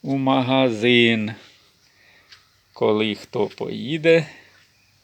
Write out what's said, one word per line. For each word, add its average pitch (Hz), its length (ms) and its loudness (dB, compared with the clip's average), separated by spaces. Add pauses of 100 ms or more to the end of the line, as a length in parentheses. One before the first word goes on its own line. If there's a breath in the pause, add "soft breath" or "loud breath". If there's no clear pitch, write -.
у 135 160 -4
магазин. 120 1120 2 (1400 soft breath)
Коли 107 420 -2
хто 104 320 -6
поїде, 156 800 -2 (760 loud breath)